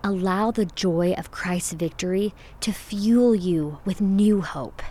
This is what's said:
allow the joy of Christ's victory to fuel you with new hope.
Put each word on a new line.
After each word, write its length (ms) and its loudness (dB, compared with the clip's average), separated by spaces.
allow 460 0
the 160 0
joy 540 0
of 100 -10
Christ's 440 -4
victory 600 -2
to 100 -2
fuel 640 2
you 500 0
with 160 -2
new 400 4
hope. 500 -8